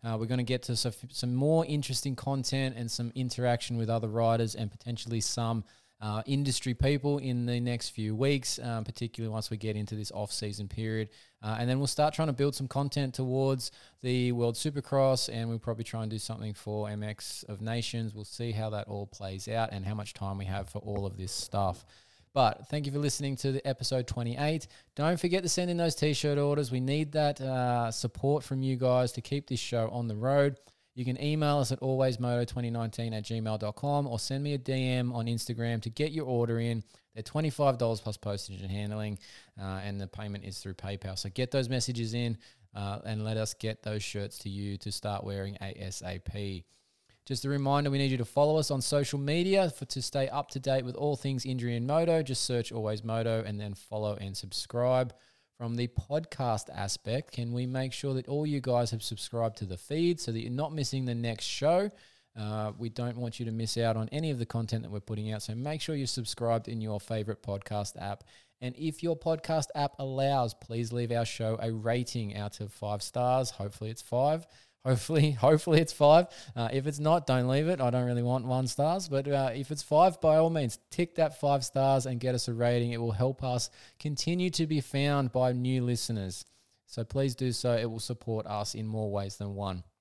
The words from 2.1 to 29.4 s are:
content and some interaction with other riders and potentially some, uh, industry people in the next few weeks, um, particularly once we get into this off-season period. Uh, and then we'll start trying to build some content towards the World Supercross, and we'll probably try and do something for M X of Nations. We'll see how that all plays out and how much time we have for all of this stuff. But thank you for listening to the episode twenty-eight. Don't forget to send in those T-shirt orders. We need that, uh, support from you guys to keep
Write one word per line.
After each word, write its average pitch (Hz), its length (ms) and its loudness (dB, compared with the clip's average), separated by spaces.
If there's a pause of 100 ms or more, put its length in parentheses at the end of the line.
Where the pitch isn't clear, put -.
content 135 600 -2
and 117 140 -4
some 117 240 -4
interaction 123 640 0
with 113 120 0
other 113 200 0
riders 113 480 2
and 110 120 -2
potentially 117 520 -6
some, 113 420 -2 (380)
uh, 107 260 -2
industry 135 480 0
people 143 440 2
in 127 260 -2
the 120 140 0
next 120 320 -2
few 107 240 -2
weeks, 135 480 2
um, 113 220 -4
particularly 113 480 -6
once 110 180 -4
we 113 60 -2
get 107 180 -2
into 107 220 -4
this 107 160 -8
off-season 104 560 -6
period. 110 400 -2 (340)
Uh, 110 160 -4
and 120 100 0
then 131 100 2
we'll 139 100 0
start 151 260 4
trying 160 140 2
to 139 40 0
build 139 220 2
some 135 140 -6
content 139 460 -2
towards 135 580 0 (300)
the 123 280 2
World 120 240 2
Supercross, 135 760 2
and 113 160 -2
we'll 117 100 -2
probably 113 240 -4
try 113 200 -6
and 110 80 -4
do 110 80 -4
something 107 360 -6
for 104 340 -4
M 104 140 -6
X - 460 -8
of 104 120 -8
Nations. 113 540 -4
We'll 107 100 -10
see 120 280 -6
how 110 180 -2
that 101 160 -4
all 101 200 -6
plays 95 420 -8
out 113 240 0
and 98 120 -6
how 104 100 -2
much 104 200 -6
time 98 240 -4
we 98 60 -4
have 95 240 -4
for 104 120 -8
all 101 240 -4
of 95 120 -6
this 95 160 -6
stuff. 98 520 -2 (480)
But 127 380 4
thank 147 160 -2
you 139 60 -4
for 147 60 -2
listening 139 380 0
to 139 160 0
the 139 140 -2
episode 127 400 -2
twenty-eight. 131 600 -2 (280)
Don't 160 240 2
forget 180 260 2
to 170 40 0
send 180 220 2
in 170 60 0
those 170 180 2
T-shirt 147 440 2
orders. 143 340 2
We 127 80 0
need 143 320 0
that, 147 280 2
uh, 123 500 2
support 139 540 0
from 131 180 -2
you 131 140 2
guys 127 360 4
to - 80 -6
keep 143 280 -4